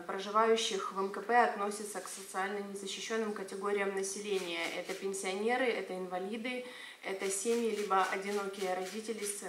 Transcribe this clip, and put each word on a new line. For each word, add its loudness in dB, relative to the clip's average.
проживающих 4
в -2
М 0
К -4
П 8
относится 0
к -8
социально -4
незащищённым -2
категориям 0
населения. -2
Это -4
пенсионеры, 0
это 0
инвалиды, -4
это -2
семьи, 2
либо 4
одинокие -2
родители -4
с -4